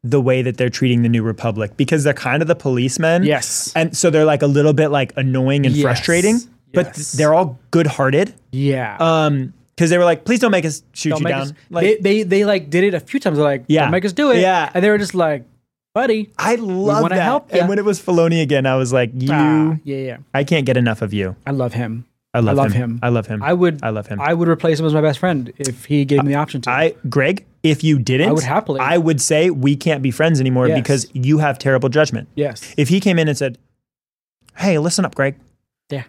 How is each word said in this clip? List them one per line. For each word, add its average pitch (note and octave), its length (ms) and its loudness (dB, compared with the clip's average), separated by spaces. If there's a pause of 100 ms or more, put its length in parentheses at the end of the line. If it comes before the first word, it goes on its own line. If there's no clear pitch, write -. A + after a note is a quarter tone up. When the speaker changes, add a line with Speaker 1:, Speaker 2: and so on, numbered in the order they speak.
Speaker 1:
the C3 180 2
way B2+ 220 2
that B2 140 -4
they're B2 140 0
treating B2 320 2
the A#2 60 2
New A#2 140 2
Republic A2 540 -4
because C#3+ 280 0
they're C#3+ 100 2
kind C3+ 280 -2
of D#3+ 60 -2
the F3 60 4
policemen. C#3+ 680 0
Speaker 2:
Yes. - 540 -2
Speaker 1:
And E3 200 -2
so F#3 140 2
they're, D#3 140 4
like, D3 180 2
a D3 40 2
little D3 260 4
bit, D#3 160 2
like, C#3 280 -2
annoying C3 500 0
and C3 80 2
Speaker 2:
Yes. D3 80 0
Speaker 1:
frustrating, F3 560 2 (340)
but F3+ 120 2
th- - 140 -12
Speaker 2:
Yes. D3+ 140 -10
Speaker 1:
they're D3+ 220 2
all D#3+ 240 0 (120)
good-hearted. D3+ 640 0 (180)
Speaker 2:
Yeah. C3 480 -2
Speaker 1:
Um, C#3+ 540 0 (240)
'cause E3+ 140 2
they F3 80 2
were F3 60 4
like, E3 200 2
"Please A#3 160 0
don't A#3 100 2
make F#3 140 0
us D#3 180 -6 (120)
shoot - 160 -6
Speaker 2:
Don't D#3 100 -2
Speaker 1:
you D3+ 40 -2
Speaker 2:
make E3 100 -2
Speaker 1:
down." C3+ 80 -4
Speaker 2:
us, C#3 100 -10 (180)
Speaker 1:
Like, E3+ 140 -2
Speaker 2:
they, G#3+ 120 4
they, G#3 260 0
they, G3 240 2
like, F#3 240 -2
did F3 140 2
it G3+ 100 0
a D#3+ 60 -4
few - 200 -6
times. E3 160 0
They're D3 80 2
like, C3+ 240 -2
Speaker 1:
Yeah. D#3 140 4
Speaker 2:
"Don't C3 100 0
make F3+ 140 0
us F#3+ 80 -4
do C#4+ 160 2
it." F3 100 4
Speaker 1:
Yeah. F3+ 340 2
Speaker 2:
And F3+ 80 0
they G#3 80 4
were G#3 80 2
just F#3+ 160 -6
like, D#3 300 -2 (500)
"Buddy, A3 440 -2
Speaker 1:
I A3+ 180 0
Speaker 2:
we A#3 60 -6
Speaker 1:
love G3+ 400 0
Speaker 2:
wanna F3 140 0
Speaker 1:
that. F3+ 60 2
Speaker 2:
help C4 280 0
Speaker 1:
And F3 120 2
Speaker 2:
ya." F3 40 2
Speaker 1:
when G3+ 120 0
it G3+ 60 -4
was G3+ 160 0
Filoni E3+ 420 2
again, C#3 240 0
I C3 100 2
was B2+ 180 -2
like, B2 200 2
"You, B2+ 180 -4
Speaker 2:
Ah, D#3 520 2
yeah, C#3 140 -8
yeah. C3 180 -8 (180)
Speaker 1:
I C#3 100 0
can't C#3+ 220 0
get B2+ 120 2
enough A#2 240 0
of G2+ 100 -4
you." F#2+ 240 -4 (100)
Speaker 2:
I C3+ 60 -8
love B2+ 220 -4
him. A#2 300 -8 (280)
Speaker 1:
I B2 80 0
love A2+ 180 2
Speaker 2:
I C#3 40 2
love A2 100 0
Speaker 1:
him. A#2+ 100 0
Speaker 2:
him. A#2 200 -6
Speaker 1:
I B2 60 0
love A#2 180 0
him. G#2 160 -8
Speaker 2:
I D3+ 100 0
would, F3 300 0
Speaker 1:
I A2+ 80 -4
love G#2+ 160 -6
him. G2+ 140 -8
Speaker 2:
I D3+ 140 0
would E3+ 140 0
replace E3 300 0
him D#3+ 80 -2
as D3+ 80 0
my D#3 60 2
best D3+ 180 0
friend D3+ 400 -2
if C3 280 -8
he D3 180 2
gave C#3 180 2
me C#3+ 60 0
the C#3 80 0
option D3 240 -4
to. A#2+ 100 -4
Speaker 1:
I, D#3 240 0 (140)
Greg, C#3+ 360 0 (200)
if D#3 180 2
you D#3 160 2
didn't, C3 300 0
Speaker 2:
I C#3+ 40 2
would D#3 120 0
happily. D3 340 -2
Speaker 1:
I C#3+ 200 0
would D#3+ 220 0
say D#3+ 300 2
we C#3+ 240 0
can't C#3+ 260 -2
be C3 120 -2
friends D#3+ 280 2
anymore B2+ 280 2
Speaker 2:
Yes. D#3 100 2
Speaker 1:
because C3 340 -2
you C#3 260 0
have C#3+ 200 0
terrible C3+ 300 0
judgment. D3 480 0
Speaker 2:
Yes. C#3+ 400 -8
Speaker 1:
If C#3+ 120 0
he F#3+ 120 2
came F#3+ 180 0
in D#3+ 80 0
and D3 100 -2
said, C3 220 -6 (1000)
"Hey, F3 220 0
listen E3+ 260 0
up, - 120 -6
Greg." C#3 180 0 (560)
Speaker 2:
Yeah. C3+ 180 -8